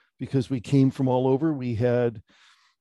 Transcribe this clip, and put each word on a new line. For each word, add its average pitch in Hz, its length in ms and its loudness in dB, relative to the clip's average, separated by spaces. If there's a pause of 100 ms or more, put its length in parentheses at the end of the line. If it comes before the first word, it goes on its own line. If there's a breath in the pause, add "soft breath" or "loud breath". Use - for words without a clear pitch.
(180)
because 131 320 -4
we 131 100 -4
came 135 300 4
from 131 180 -4
all 127 200 0
over. 139 240 0
We 123 240 -6
had 120 460 0 (580 soft breath)